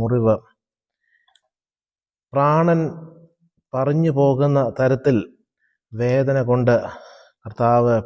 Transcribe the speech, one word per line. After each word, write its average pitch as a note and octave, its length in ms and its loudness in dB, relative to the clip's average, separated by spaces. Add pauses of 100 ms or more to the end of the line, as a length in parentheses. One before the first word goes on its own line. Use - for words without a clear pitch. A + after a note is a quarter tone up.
മുറിവ്, A2+ 360 0 (2000)
പ്രാണൻ D#3+ 460 2 (920)
പറഞ്ഞു D3 480 0
പോകുന്ന C#3 400 2 (180)
തരത്തിൽ C3 400 0 (840)
വേദന C3 360 0 (140)
കൊണ്ട് B2 240 2 (680)
കർത്താവ് A#2+ 460 2 (140)